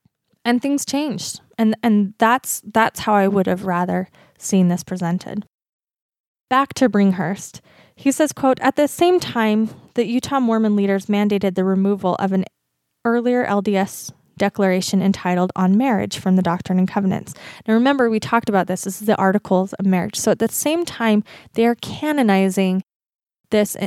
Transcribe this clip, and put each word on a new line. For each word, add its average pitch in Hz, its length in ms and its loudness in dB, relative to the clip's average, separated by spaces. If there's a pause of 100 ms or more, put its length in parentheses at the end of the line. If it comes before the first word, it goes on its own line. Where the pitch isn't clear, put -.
(440)
and 240 160 2
things 277 240 -2
changed. - 560 -6 (160)
And, 220 240 2
and 208 380 2
that's, 233 460 0
that's - 360 0
how 214 140 0
I 196 140 4
would 196 180 2
have 185 180 -2
rather 180 440 -2 (280)
seen 185 300 2
this 175 160 0
presented. 185 640 -6 (1040)
Back 269 240 0
to 254 160 4
Bringhurst. 196 680 0 (340)
He - 160 -2
says, 294 220 0
quote, 262 280 0
"At 277 140 0
the 294 140 2
same 349 320 2
time 220 500 0 (240)
that 233 140 0
Utah 254 320 -2
Mormon 220 340 2
leaders 196 320 0
mandated 202 480 0
the 185 100 0
removal 190 520 0
of 190 160 -2
an 190 120 0 (600)
earlier 240 400 0
L 202 180 0
D 202 140 0
S - 340 -4 (260)
declaration 196 640 0
entitled 185 540 0
On 185 240 2
Marriage 208 400 -2
from 185 160 0
the 185 80 4
Doctrine 180 360 -2
and 185 100 2
Covenants." - 460 -4 (320)
Now, 220 80 2
remember, 247 360 2
we 220 100 0
talked - 280 0
about 190 180 2
this. 185 160 -6
This 196 180 -8
is 208 60 -12
the 214 100 2
Articles 190 580 2
of - 120 -2
Marriage. 185 300 0
So - 160 0
at 226 80 -2
the 226 80 0
same 330 360 -2
time, 214 380 0 (320)
they 226 120 2
are 233 100 2
canonizing 190 1080 0 (680)
this, 208 260 0 (100)